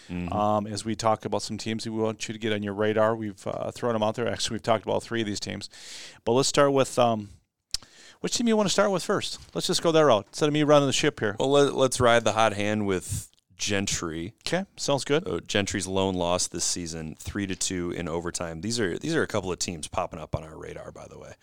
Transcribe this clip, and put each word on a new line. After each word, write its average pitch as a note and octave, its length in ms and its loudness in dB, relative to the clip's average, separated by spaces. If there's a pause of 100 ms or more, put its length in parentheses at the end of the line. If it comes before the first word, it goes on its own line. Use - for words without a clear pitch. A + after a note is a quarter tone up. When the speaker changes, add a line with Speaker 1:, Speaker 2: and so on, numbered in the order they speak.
(100)
Speaker 1:
Mm-hmm. F2+ 240 -4
Speaker 2:
Um, G#2 320 0
as G#2 180 -8
we A2 100 -2
talk A2 300 0
about G#2 160 -2
some A2 160 -8
teams A2 280 -6
that A2+ 80 -8
we A2 100 -2
want A2 260 -4
you A#2 60 -6
to G#2+ 40 -12
get G#2+ 140 0
on G#2 100 -2
your G2+ 120 -4
radar, G#2+ 420 2
we've, G#2+ 300 -8
uh, - 240 -6
thrown A#2+ 240 -2
them G#2+ 80 2
out G#2+ 140 0
there. A#2 120 -2
Actually, A2 280 -4
we've G2 60 -8
talked A2 220 2
about G#2 180 0
three A#2 200 -4
of G#2+ 40 -2
these G2+ 140 -4
teams, G2 300 -10 (560)
but A#2 60 4
let's C3+ 160 6
start C#3+ 260 4
with, C3+ 240 2
um, A2+ 320 2 (920)
which F3+ 160 -4
team A#3+ 120 0
you A3 80 4
wanna G#3 140 2
start G3+ 200 4
with F3+ 140 -2
first? - 340 -2 (160)
Let's E3 120 -4
just F3+ 160 0
go E3 100 4
that D#3+ 80 8
route A#2 280 6
instead - 180 -2
of D3 60 2
me D3+ 100 2
running C#3+ 260 6
the B2 40 0
ship - 280 0
here. G2+ 180 0
Speaker 1:
Well, C3+ 120 0
let, C#3 240 6
let's C3 260 2
ride A#2 240 6
the G#2+ 80 2
hot A2 220 4
hand G#2 320 0
with - 440 -4 (260)
Gentry. F#2+ 800 -4 (120)
Speaker 2:
Okay, F#3 180 0 (120)
sounds C#3+ 280 0
good. D3 240 0
Speaker 1:
Uh, F2 180 -2
Gentry's G2 400 0
lone F#2+ 280 0
loss F2+ 340 0
this F2 160 -6
season, D#2+ 540 -6
three - 280 -6
to F#2 80 -4
two F2 380 -4
in F2 160 -6
overtime. E2 540 -6
These A2+ 180 -2
are, F#2 180 -2
these D#3+ 160 -4
are C#3 80 2
a F2+ 40 0
couple F#2 260 -4
of E2 60 -6
teams E2 280 -6
popping E2+ 320 -6
up D2+ 160 -12
on D#2 100 -6
our D#2+ 120 -16
radar, D#2+ 360 -12
by - 160 -18
the - 100 -18
way. - 140 -18 (100)